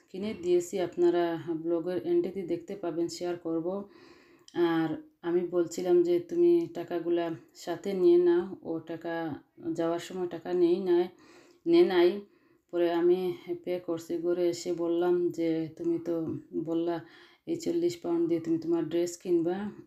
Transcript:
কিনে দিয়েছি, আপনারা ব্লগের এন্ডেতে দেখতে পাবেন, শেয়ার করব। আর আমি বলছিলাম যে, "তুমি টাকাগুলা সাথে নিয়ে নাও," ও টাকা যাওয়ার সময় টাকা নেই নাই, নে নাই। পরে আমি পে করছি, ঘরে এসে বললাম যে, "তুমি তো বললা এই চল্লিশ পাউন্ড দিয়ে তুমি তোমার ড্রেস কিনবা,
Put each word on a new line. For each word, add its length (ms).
কিনে 240
দিয়েছি, 460
আপনারা 600
ব্লগের 480
এন্ডেতে 340
দেখতে 340
পাবেন, 320
শেয়ার 300
করব। 300
আর 360
আমি 260
বলছিলাম 560
যে, 160
"তুমি 540
টাকাগুলা 640
সাথে 380
নিয়ে 240
নাও," 440
ও 180
টাকা 340
যাওয়ার 260
সময় 280
টাকা 260
নেই 260
নাই, 280
নে 180
নাই। 380
পরে 200
আমি 420
পে 140
করছি, 380
ঘরে 320
এসে 240
বললাম 560
যে, 380
"তুমি 220
তো 140
বললা 480
এই 100
চল্লিশ 420
পাউন্ড 300
দিয়ে 140
তুমি 160
তোমার 320
ড্রেস 280
কিনবা, 540